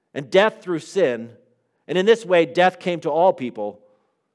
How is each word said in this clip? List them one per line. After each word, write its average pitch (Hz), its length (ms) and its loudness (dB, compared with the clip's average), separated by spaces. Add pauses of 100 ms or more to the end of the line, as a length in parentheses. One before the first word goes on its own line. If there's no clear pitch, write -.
(120)
and 135 180 -12
death 214 320 2
through 175 180 -6
sin, 120 540 -4 (540)
and 160 80 -4
in 185 80 0
this 220 220 2
way 175 180 2
death 180 340 0
came 175 220 -6
to 160 100 -6
all 170 220 2
people 104 480 -10 (540)